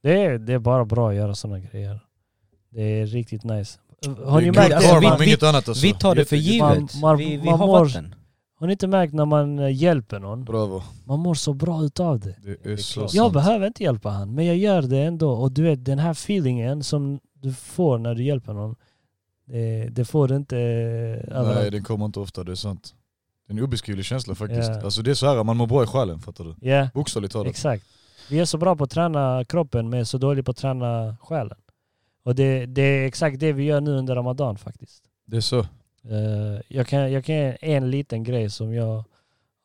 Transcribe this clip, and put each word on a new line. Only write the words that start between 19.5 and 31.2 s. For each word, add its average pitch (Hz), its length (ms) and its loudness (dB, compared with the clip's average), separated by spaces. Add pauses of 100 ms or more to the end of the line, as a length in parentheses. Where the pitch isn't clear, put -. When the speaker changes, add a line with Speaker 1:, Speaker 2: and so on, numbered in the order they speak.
Speaker 1:
det 117 140 -2
får 143 220 2
du 131 80 2
inte, 139 220 -4
eh, 117 800 -4
överallt. 110 240 0
Speaker 2:
Nej, 104 100 -2
den 101 120 -6
kommer 104 220 -4
inte 101 140 -6
ofta, 95 240 -10
det 90 80 -10
är 92 40 -8
sant. 98 380 -10 (540)
Det 104 60 -12
är 104 40 -6
en 113 60 -2
obeskrivlig 107 420 -6
känsla 127 300 -6
faktiskt. 113 340 -4
Speaker 1:
Ja. 107 120 -6
Speaker 2:
Alltså, 101 200 -4
det 120 100 0
är 139 40 2
så 127 100 -2
här, 131 180 2
man 113 140 0
mår 120 100 0
bra 123 160 2
i 110 40 0
själen, 104 320 -2
fattar 85 240 -16
du? 80 120 -14 (140)
Speaker 1:
Ja. 139 240 2
Speaker 2:
Bokstavligt 113 400 -4
talat. 107 140 -4
Speaker 1:
Exakt. 120 360 -4 (460)
Vi 147 100 0
är 175 60 2
så 165 120 -4
bra 175 180 2
på 147 80 -2
att 131 60 -4
träna 139 560 0
kroppen, 127 440 -2
men 123 100 -2
är 117 40 -2
så 120 140 -4
dåliga 135 260 0
på 127 80 -4
att 123 60 -6
träna 120 640 -4